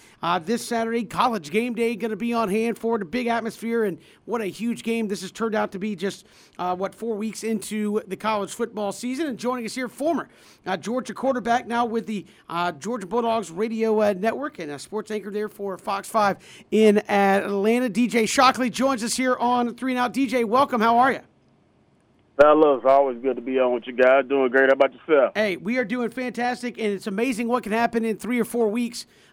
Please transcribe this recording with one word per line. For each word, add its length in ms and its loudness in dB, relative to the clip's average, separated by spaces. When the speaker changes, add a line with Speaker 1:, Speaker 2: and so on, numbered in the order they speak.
Speaker 1:
uh, 160 0
this 260 -4
Saturday. 380 -2
College 480 -2
game 240 0
day 200 0
gonna 200 -4
be 180 -2
on 160 0
hand 300 0
for 180 0
the 80 -4
big 220 -4
atmosphere, 560 -2
and 160 -2
what 180 -4
a 40 -4
huge 360 -6
game 260 -2
this 140 -6
has 100 -12
turned 220 -4
out 200 -2
to 40 -10
be 180 -4
just, 300 -8
uh, 180 -4
what, 200 -6
four 200 -6
weeks 280 -8
into 640 -2
the 80 -8
college 360 -4
football 400 -6
season. 360 -6
And 100 -6
joining 280 -4
us 100 -10
here, 140 -6
former, 400 -2
uh, 120 -4
Georgia 360 -6
quarterback, 540 0
now 180 0
with 220 -4
the, 180 -6
uh, 220 -2
Georgia 340 -6
Bulldogs 460 -2
radio, 500 0
uh, 120 4
network 440 -4
and 140 -10
a 80 -10
sports 320 -10
anchor 180 -6
there 200 -4
for 280 -8
Fox 320 -6
five 280 2
in 280 8
Atlanta. 800 2
D 180 2
J 180 2
Shockley 460 4
joins 320 0
us 120 -4
here 200 2
on 400 0
Three 160 -4
and 80 -2
Out. 140 0
D 120 2
J, 180 0
welcome. 380 2
How 160 6
are 140 6
you? 100 -4
Speaker 2:
Fellas, 460 8
always 360 4
good 180 -2
to 40 -8
be 180 0
on 140 4
with 140 -4
you 60 -10
guys. 340 6
Doing 240 2
great. 160 6
How 60 6
about 200 4
yourself? 420 2
Speaker 1:
Hey, 200 0
we 220 -4
are 80 0
doing 240 -4
fantastic, 680 -6
and 100 -4
it's 200 -4
amazing 400 -2
what 160 -2
can 80 -6
happen 320 0
in 140 -2
three 240 -2
or 20 2
four 240 0
weeks 380 -4